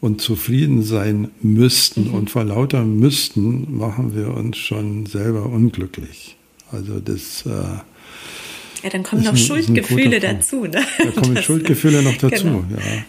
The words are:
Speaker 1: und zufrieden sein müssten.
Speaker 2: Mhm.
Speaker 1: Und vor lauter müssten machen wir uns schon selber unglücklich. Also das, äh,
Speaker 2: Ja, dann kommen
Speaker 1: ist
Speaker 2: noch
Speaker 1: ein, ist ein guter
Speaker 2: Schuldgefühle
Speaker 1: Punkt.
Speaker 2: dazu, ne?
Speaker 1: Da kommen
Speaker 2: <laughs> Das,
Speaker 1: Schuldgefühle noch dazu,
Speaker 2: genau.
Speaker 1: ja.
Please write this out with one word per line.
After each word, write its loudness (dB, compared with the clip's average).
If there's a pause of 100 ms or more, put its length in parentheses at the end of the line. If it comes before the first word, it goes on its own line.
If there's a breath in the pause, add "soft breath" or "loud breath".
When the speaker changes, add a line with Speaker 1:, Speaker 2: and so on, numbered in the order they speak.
Speaker 1:
und 0
zufrieden 2
sein 0 (100)
müssten. 4
Speaker 2:
Mhm. -4
Speaker 1:
Und -2
vor 0
lauter 0
müssten 0
machen -2
wir -4
uns -4
schon -4
selber -2
unglücklich. -2 (340)
Also -8
das, -8
äh, -6 (1300 loud breath)
Speaker 2:
Ja, -4
dann -4
kommen 0
Speaker 1:
ist 4
Speaker 2:
noch 2
Speaker 1:
ein, 2
ist 0
ein 6
guter 2
Speaker 2:
Schuldgefühle 4
Speaker 1:
Punkt. -4
Speaker 2:
dazu, -2
ne? 0 (140)
Speaker 1:
Da 2 (100)
kommen 4
Speaker 2:
<laughs> -
Das, 0
Speaker 1:
Schuldgefühle 4
noch 4
dazu, 2
Speaker 2:
genau. 2
Speaker 1:
ja. -4